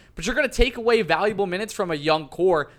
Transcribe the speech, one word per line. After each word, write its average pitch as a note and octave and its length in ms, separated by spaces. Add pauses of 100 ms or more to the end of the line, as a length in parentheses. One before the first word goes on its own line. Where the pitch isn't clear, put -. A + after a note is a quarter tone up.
(160)
but E3 120
you're A#3+ 80
gonna C#4+ 120
take A#3+ 300
away A#3 260
valuable F#3 440
minutes G3 260
from F#3+ 180
a E3 40
young D3+ 340
core E3+ 500